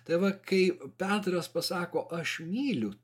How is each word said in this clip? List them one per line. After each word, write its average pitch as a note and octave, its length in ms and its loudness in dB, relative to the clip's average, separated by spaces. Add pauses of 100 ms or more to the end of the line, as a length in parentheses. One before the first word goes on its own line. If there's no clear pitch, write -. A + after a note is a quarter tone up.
Tai E3 120 2
va, F#3+ 160 4
kai F#3 400 4 (240)
Petras F#3 520 0
pasako, E3+ 640 -2
„Aš E3+ 300 -4
myliu E3 640 -2